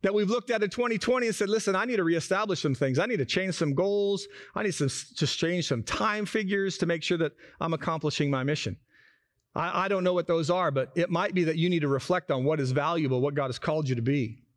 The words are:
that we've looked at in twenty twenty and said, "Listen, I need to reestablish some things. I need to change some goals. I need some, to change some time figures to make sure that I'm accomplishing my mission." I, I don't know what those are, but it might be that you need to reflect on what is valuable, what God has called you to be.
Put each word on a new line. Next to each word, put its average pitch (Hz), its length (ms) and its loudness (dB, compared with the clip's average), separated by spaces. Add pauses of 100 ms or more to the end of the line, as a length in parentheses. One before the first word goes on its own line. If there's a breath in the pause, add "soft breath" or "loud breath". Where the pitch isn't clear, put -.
that 196 100 2
we've 208 160 2
looked 226 220 0
at 220 140 0
in 196 60 0
twenty 233 280 0
twenty 247 300 2
and 208 60 0
said, 202 140 0
"Listen, 202 280 2
I 202 80 0
need 240 120 -2
to 185 80 2
reestablish 175 560 0
some 139 140 0
things. 131 240 0
I 190 80 2
need 240 120 -2
to 135 60 0
change 185 300 -2
some 147 200 0
goals. 202 520 0 (300 loud breath)
I 214 80 -2
need 196 100 -2
some, 143 140 0
to - 380 -4
change 170 420 -2
some 117 160 -2
time 208 420 -2
figures 196 520 -2
to 180 80 0
make 170 180 -2
sure 180 140 0
that 156 140 0 (280 loud breath)
I'm 165 120 -2
accomplishing 151 580 -2
my 131 120 0
mission." 131 340 -2 (760 soft breath)
I, 170 300 0
I 196 40 0
don't 190 140 0
know 180 120 4
what 170 120 0
those 165 240 2
are, 175 220 2
but 135 240 0
it 170 120 2
might 180 240 0
be 180 120 2
that 160 120 0
you 170 140 2
need 170 120 2
to 147 60 2
reflect 156 440 0
on 127 100 0
what 156 160 2
is 131 140 0
valuable, 143 480 2
what 143 140 0
God 139 120 0
has 127 140 -8
called 156 280 -2
you 127 60 -2
to 120 80 -2
be. 123 400 -2 (140)